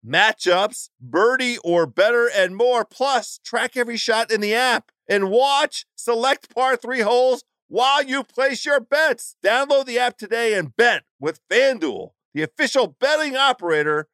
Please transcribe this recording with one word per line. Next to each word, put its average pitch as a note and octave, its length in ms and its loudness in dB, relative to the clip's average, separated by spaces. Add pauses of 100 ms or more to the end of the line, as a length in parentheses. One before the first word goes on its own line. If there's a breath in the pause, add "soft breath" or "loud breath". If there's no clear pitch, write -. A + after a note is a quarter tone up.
matchups, F#3 840 0 (100)
birdie A#3+ 640 0
or E3+ 220 2
better, A#3 500 2
and F#3 180 0
more. A#3+ 300 0
Plus, B3+ 580 -4
track A#3 320 -6
every A#3 220 -4
shot G#3+ 340 -2
in G#3+ 120 0
the G#3 100 -2
app A#3+ 400 0 (160)
and G3 220 0
watch C#4 560 0 (100)
select A#3+ 580 -2
par B3+ 220 0
three B3 240 -6
holes B3 420 2 (260)
while C4+ 340 2
you C4 200 -4
place C4+ 440 -4
your C#4+ 140 2
bets. D4 600 -2
Download C4+ 440 2
the A#3+ 120 -2
app B3 200 -2
today A3+ 340 -2
and E3 240 -4
bet A3+ 280 2 (140)
with D#3 220 -6 (100)
FanDuel, F#3 600 0 (240)
the D3 80 -4
official A#3 580 -2
betting D4 340 0
operator D#3+ 800 0